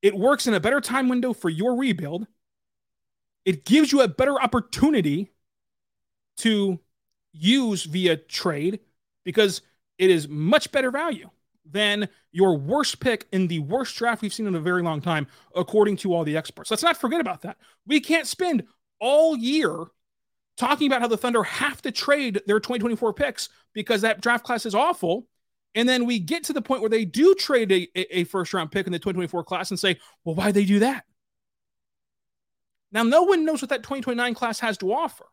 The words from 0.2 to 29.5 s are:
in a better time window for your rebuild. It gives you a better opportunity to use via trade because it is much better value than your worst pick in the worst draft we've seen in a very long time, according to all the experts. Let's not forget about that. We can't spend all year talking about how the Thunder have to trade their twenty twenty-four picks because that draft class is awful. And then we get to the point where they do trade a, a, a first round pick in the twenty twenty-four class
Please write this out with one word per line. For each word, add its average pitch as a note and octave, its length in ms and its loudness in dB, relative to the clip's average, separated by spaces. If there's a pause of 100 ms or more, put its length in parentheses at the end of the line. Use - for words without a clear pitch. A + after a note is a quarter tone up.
in A#3+ 60 2
a F#3+ 80 2
better B3 220 0
time B3+ 260 0
window B3 240 0
for - 160 -4
your F#3+ 260 0
rebuild. G#3 520 -4 (1200)
It F3 180 -2
gives C#4+ 280 4
you C#4 100 6
a A#3 60 4
better C4 320 0
opportunity A3 920 0 (1040)
to G3+ 420 0 (540)
use G#3 520 0
via E3 340 0
trade E3+ 600 -4 (440)
because G3 380 0 (360)
it F#3 120 4
is D#3 180 2
much D#3+ 420 0
better C4+ 200 -2
value C#4 400 -6 (360)
than G#3 420 -2 (240)
your F3+ 240 4
worst F#3+ 440 -2
pick - 320 -2
in F#3+ 140 0
the E3 120 -2
worst G3+ 380 -4
draft A#3 260 -2
we've G#3 100 -6
seen A3 140 -6
in F#3+ 80 -2
a E3 60 -4
very F3+ 220 0
long D#3+ 180 -2
time, D3+ 260 -2 (280)
according G#3 400 2
to F#3 180 -2
all E3 120 0
the D3+ 120 -2
experts. - 340 -8
Let's A3 120 -2
not E4 140 2
forget C#4+ 240 -2
about A3 220 -6
that. - 160 -12 (280)
We C#4+ 140 2
can't D#4 260 0
spend E4+ 380 -2 (340)
all D4 380 4
year A#3 480 -2 (720)
talking C#4+ 320 0
about C4 120 2
how A#3+ 60 0
the A#3 120 0
Thunder A#3 240 0
have - 400 -4
to C4 100 -6
trade C4+ 540 0
their G#3 140 2
twenty B3 200 -6
twenty-four A3+ 320 -2
picks - 380 -6 (220)
because G#3+ 280 -2
that G#3+ 200 0
draft A#3+ 220 0
class A#3 240 -4
is G3+ 80 -6
awful. A3+ 540 0 (460)
And A#3+ 140 2
then B3 180 2
we A#3+ 120 0
get D4 260 -4
to - 80 -6
the C#4 100 -2
point C4 180 -2
where G#3+ 100 0
they A3+ 140 2
do C#4+ 300 6
trade A#3+ 360 0
a, F#3 240 2
a, F3+ 260 -4
a F3 40 0
first F3+ 280 -6
round E3+ 200 -4
pick G3 140 -4
in F3+ 60 -6
the F3 60 -4
twenty F#3+ 160 -4
twenty-four F3 300 -4
class F3+ 260 -6